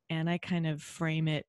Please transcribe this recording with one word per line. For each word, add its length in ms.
And 200
I 80
kind 300
of 160
frame 460
it 200